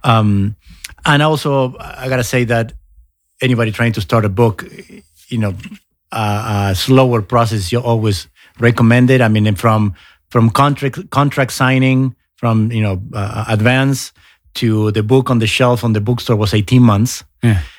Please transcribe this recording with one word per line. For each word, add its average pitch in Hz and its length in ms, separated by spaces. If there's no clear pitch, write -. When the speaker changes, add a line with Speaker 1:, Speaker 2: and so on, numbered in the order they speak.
Speaker 1:
um, 107 520
and 147 180
also, 139 560
I - 300
gotta 127 160
say 123 200
that 113 280
anybody 117 300
trying 117 200
to 110 80
start 110 240
a 104 60
book, 113 340
you 123 100
know, 101 160
uh, 104 580
a 92 40
slower 127 460
process, 107 520
you 120 60
always 110 500
recommend 120 520
it. 131 100
I 113 80
mean, 107 260
from, 107 400
from 113 200
contract, 139 600
contract 139 420
signing, 131 600
from, 113 360
you 110 100
know, 98 200
uh, 101 360
advance 131 640
to 107 380
the 107 100
book 127 280
on 123 100
the 110 60
shelf 123 380
on 113 80
the 107 80
bookstore 117 360
was 104 180
eighteen 123 280
months, 113 420
Speaker 2:
Yeah. 113 160